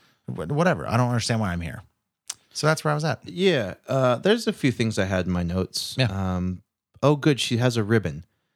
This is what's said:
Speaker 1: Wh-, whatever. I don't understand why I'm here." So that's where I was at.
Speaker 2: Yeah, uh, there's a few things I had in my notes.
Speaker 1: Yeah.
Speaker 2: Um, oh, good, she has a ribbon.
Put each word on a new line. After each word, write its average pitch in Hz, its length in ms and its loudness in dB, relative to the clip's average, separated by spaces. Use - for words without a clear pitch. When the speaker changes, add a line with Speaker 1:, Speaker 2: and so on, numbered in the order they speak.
Speaker 1:
Wh-, 87 260 -8
whatever. 147 340 -2
I 95 120 0
don't 123 120 2
understand 117 300 -2
why 98 140 -2
I'm 87 80 -4
here." 85 220 -10
So - 160 -2
that's 156 160 2
where 156 80 0
I 151 40 0
was 151 100 -4
at. 147 200 -2
Speaker 2:
Yeah, 170 500 0
uh, 127 300 2
there's 220 300 2
a 220 60 -2
few 135 180 2
things 113 280 0
I 98 60 2
had 92 220 0
in 92 40 0
my 87 120 2
notes. 90 540 -4
Speaker 1:
Yeah. 131 100 2
Speaker 2:
Um, 92 540 -2
oh, 147 140 6
good, 139 240 2
she - 180 0
has 120 200 2
a 113 60 0
ribbon. 90 420 0